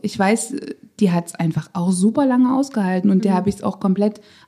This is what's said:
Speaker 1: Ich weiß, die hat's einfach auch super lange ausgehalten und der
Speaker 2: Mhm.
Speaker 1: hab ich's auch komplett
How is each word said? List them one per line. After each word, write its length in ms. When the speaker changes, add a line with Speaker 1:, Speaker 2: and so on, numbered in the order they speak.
Speaker 1:
Ich 160
weiß, 360
die 100
hat's 240
einfach 380
auch 200
super 340
lange 280
ausgehalten 560
und 140
der 80
Speaker 2:
Mhm. 40
Speaker 1:
hab 100
ich's 160
auch 180
komplett 400